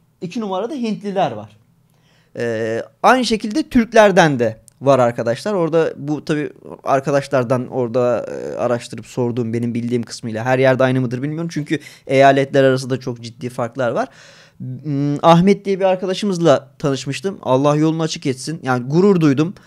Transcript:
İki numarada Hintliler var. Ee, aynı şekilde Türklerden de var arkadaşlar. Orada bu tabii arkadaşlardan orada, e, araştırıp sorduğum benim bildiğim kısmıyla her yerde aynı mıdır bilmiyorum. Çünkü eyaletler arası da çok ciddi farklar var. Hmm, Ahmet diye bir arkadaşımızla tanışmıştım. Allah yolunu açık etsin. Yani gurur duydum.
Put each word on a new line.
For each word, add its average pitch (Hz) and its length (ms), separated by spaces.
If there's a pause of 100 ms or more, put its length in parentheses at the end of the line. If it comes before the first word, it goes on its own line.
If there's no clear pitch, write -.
(200)
İki 190 200
numarada 208 340
Hintliler 196 580
var. 104 240 (800)
Ee, 113 460 (200)
aynı 240 220
şekilde 220 380
Türklerden 202 760
de 113 220 (200)
var 131 180
arkadaşlar. 120 560
Orada 160 420
bu 143 280
tabii 151 280 (320)
arkadaşlardan 131 840
orada, 123 580
e, 67 300
araştırıp 120 500
sorduğum 120 460
benim 117 220
bildiğim 117 280
kısmıyla 113 420
her 127 140
yerde 131 260
aynı 131 160
mıdır 127 220
bilmiyorum. 156 300
Çünkü 151 260 (280)
eyaletler 135 580
arası 131 260
da 127 100
çok 120 200
ciddi 120 280
farklar 120 420
var. 208 180 (500)
Hmm, 139 680
Ahmet 180 400
diye 196 160
bir 190 40
arkadaşımızla 185 960
tanışmıştım. 139 640
Allah 139 340
yolunu 160 260
açık 160 240
etsin. 151 360
Yani 123 260
gurur 180 320
duydum. 156 340 (120)